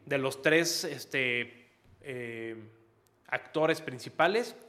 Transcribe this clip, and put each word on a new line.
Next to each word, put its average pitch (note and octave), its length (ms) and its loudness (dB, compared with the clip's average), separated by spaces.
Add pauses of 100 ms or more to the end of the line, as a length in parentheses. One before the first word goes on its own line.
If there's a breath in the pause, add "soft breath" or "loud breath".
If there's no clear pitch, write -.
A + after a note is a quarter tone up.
de C#3 140 0
los C3 240 -2
tres, E3 400 4
este, B2+ 880 -4 (300)
eh, A#2 540 -8 (760)
actores D#3 520 0
principales E3 760 0 (140)